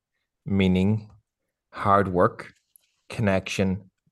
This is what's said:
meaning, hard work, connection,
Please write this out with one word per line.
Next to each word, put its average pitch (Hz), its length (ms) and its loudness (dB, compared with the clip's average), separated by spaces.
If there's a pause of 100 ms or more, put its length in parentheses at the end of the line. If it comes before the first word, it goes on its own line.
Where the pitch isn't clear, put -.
(460)
meaning, 98 640 0 (600)
hard 101 360 2
work, 92 440 -2 (580)
connection, 95 800 -2 (220)